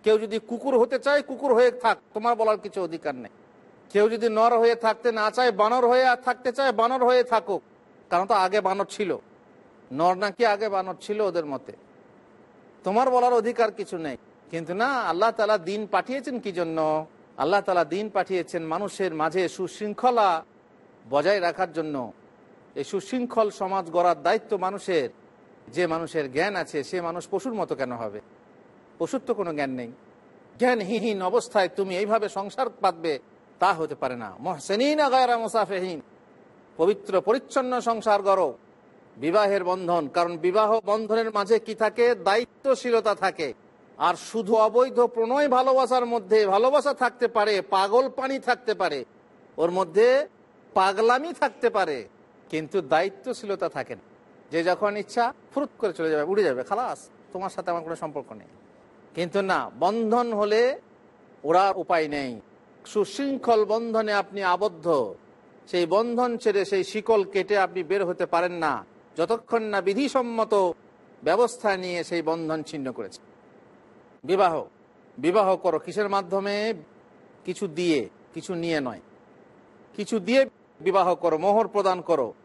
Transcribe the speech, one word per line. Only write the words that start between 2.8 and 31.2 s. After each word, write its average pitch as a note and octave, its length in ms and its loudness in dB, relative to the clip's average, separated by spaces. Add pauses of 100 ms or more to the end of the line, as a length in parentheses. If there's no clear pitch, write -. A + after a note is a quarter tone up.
অধিকার D#3+ 320 -6
নেই। A#2 160 -14 (600)
কেউ G#3 160 6
যদি A3+ 220 0
নর A3+ 280 4
হয়ে A#3 160 6
থাকতে A3+ 380 0
না G#3+ 180 0
চায়, B3 220 2
বানর A3 340 2
হয়ে B3+ 180 4
আর B3 120 4
থাকতে B3 360 -4
চায়, C4+ 200 0
বানর A#3+ 320 2
হয়ে B3 200 4
থাকুক, G#3+ 380 0 (480)
কারণ F3+ 160 2
তো A3 80 2
আগে F#3+ 260 4
বানর F#3+ 240 0
ছিল। E3+ 340 -4 (760)
নর E3+ 220 2
নাকি G3+ 320 0
আগে G#3 220 0
বানর F#3 320 -4
ছিল G#3 200 -6
ওদের F3 260 0
মতে, C3+ 260 -8 (1120)
তোমার A#3 260 2
বলার B3 220 4
অধিকার A#3 400 2
কিছু G3 240 -10
নেই। D3 200 -6 (340)
কিন্তু E3 240 -8
না, A3 120 0
আল্লাহ A3 440 0
তাআলা G#3+ 280 0
দিন G3+ 280 -6
পাঠিয়েছেন B3 540 -4
কি G3+ 120 -8
জন্য? D#3+ 540 -2 (300)
আল্লাহ F3+ 240 2
তাআলা F3+ 240 0
দিন G3 260 -6
পাঠিয়েছেন F3+ 520 -2
মানুষের F3 520 -4
মাঝে D#3+ 340 0
সুশৃঙ্খলা G#3 960 0 (680)
বজায় E3+ 300 2
রাখার F3 320 -2
জন্য। D3 400 -6 (640)
এই C#3 100 -6
সুশৃঙ্খল A#3 680 -2
সমাজ F#3+ 400 -4
গড়ার E3+ 320 2
দায়িত্ব A3 340 0
মানুষের। F3+ 540 -2 (580)
যে F3 180 -2
মানুষের D#3+ 460 -4
জ্ঞান F#3 240 0
আছে D3 280 -6
সে F#3 160 -6
মানুষ E3+ 300 -8
পশুর A3+ 240 -4
মতো E3 200 -4
কেন B2+ 180 -4
হবে? G#2+ 280 -8 (800)
পশুর E3+ 280 -2
তো - 80 -2
কোনো F3 200 -4
জ্ঞান C#3+ 160 -2
নেই। B2+ 220 -8 (680)
জ্ঞানহীন G#3+ 640 0